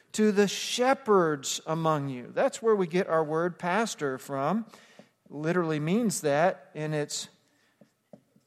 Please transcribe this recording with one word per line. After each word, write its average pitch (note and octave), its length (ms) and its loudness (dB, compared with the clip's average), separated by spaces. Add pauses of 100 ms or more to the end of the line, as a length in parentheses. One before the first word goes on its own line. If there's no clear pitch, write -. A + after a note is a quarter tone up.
(120)
"To G#3+ 220 2
the G3 160 4
shepherds G3+ 1160 0
among D#3+ 440 0
you." B2 240 -10
That's G#3+ 280 0
where A3 140 4
we F#3 120 0
get F3+ 200 0
our E3 160 2
word E3 340 -2
pastor F3 600 -2
from. C#3+ 480 -2 (640)
Literally D#3 500 -2
means F#3+ 420 0
that, D3+ 540 2
and D#3 180 -6
it's D3 360 -6 (1160)